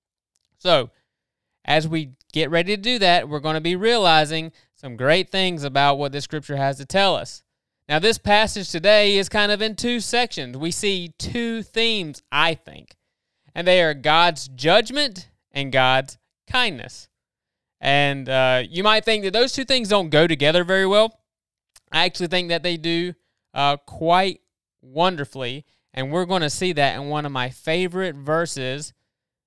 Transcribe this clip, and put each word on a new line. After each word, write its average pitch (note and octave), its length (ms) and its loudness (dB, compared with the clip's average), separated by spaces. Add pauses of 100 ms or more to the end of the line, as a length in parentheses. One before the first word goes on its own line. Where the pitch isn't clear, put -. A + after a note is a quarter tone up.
(560)
So, D3 340 2 (720)
as D#3 220 2
we D#3 280 -6 (180)
get D#3 180 -2
ready F3 240 0
to G3 80 -6
do A#3+ 160 0
that, F3 300 4
we're D3 100 -6
gonna D#3 220 -4
be E3+ 160 -2
realizing D#3+ 720 2 (240)
some B2 220 -16
great D#3 340 2
things F#3 320 -2
about C#3 360 2
what C#3+ 120 -4
this C#3 140 -8
Scripture D3 320 -8
has C#3 220 -2
to C#3 80 -16
tell F#3+ 280 2
us. - 300 -8 (420)
Now, D3 120 0
this G#3 200 2
passage G#3 520 2
today G3+ 460 4
is G3 140 -2
kind G#3 200 2
of G#3 120 -2
in A3 120 -4
two A#3+ 260 -2
sections. D3 580 -4
We D#3+ 120 -4
see F3+ 480 -4
two A#3 440 -6
themes, G#3+ 680 -4
I D#3 240 2
think, - 420 -18 (580)
and E3+ 120 -6
they F3+ 160 6
are D#3 120 0
God's D3+ 540 2
judgment G3 840 0 (220)
and C#3 200 -6
God's C3 460 2 (280)
kindness. F#3+ 640 -4 (720)
And, C#3 480 0
uh, C3 400 2
you E3+ 140 -6
might G#3+ 240 2
think G#3+ 180 0
that F#3+ 80 -4
those A#3+ 220 0
two C4+ 100 -6
things A#3+ 240 -2
don't F#3+ 220 0
go D3+ 160 4
together D#3+ 380 2
very F#3+ 220 0
well. G#3+ 320 2 (720)
I D#3+ 140 2
actually F3+ 220 -4
think F3 240 -2
that E3 120 -2
they F3 140 -2
do, E3+ 380 -4 (400)
uh, C#3+ 240 0
quite F3+ 640 0 (400)
wonderfully, C#3 840 -4 (300)
and C3 180 -6
we're F3+ 140 0
gonna E3+ 240 0
see F3+ 240 -2
that C#3 200 2
in C#3 140 -8
one D3 160 -4
of D3 80 -8
my B2+ 160 -4
favorite F3 680 -4
verses. C#3+ 760 -4 (540)